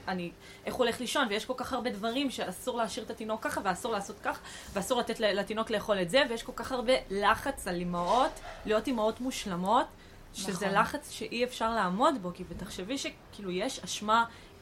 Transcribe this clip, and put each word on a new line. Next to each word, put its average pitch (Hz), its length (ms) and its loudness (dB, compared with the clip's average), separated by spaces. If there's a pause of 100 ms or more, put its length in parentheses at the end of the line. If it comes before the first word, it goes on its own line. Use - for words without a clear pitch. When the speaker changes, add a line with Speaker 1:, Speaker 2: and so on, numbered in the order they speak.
Speaker 1:
אני, 175 220 -2 (360)
איך 180 80 -4
הוא 247 100 4
הולך 233 160 0
לישון?" 262 300 2
ויש 214 140 0
כל 254 120 -4
כך 247 160 -6
הרבה 240 180 -2
דברים 233 400 -2
שאסור 208 460 -4
להשאיר 220 300 -2
את - 40 -8
התינוק 220 320 -4
ככה, 294 220 -2
ואסור 196 280 0
לעשות 202 300 -4
כך, 285 180 -2 (320)
ואסור 214 280 2
לתת 226 200 -2
ל-, 202 200 4
לתינוק 214 300 -2
לאכול 202 320 2
את 170 80 0
זה, 262 200 6
ויש 233 120 -4
כל - 140 -10
כך 233 160 -6
הרבה 247 200 2 (180)
לחץ 208 580 2
על 185 60 0
אימהות, 175 680 2 (260)
להיות 214 200 2
אימהות 220 340 2
מושלמות, 220 680 2 (460)
שזה 196 340 -2
Speaker 2:
נכון. 196 120 4
Speaker 1:
לחץ 262 320 0
שאי 226 340 -2
אפשר 233 300 0
לעמוד 220 480 4
בו, 180 120 -4
כי 180 100 -10 (120)
תחשבי 190 420 -6
שכאילו - 520 -8
יש 196 340 0
אשמה 220 400 2 (380)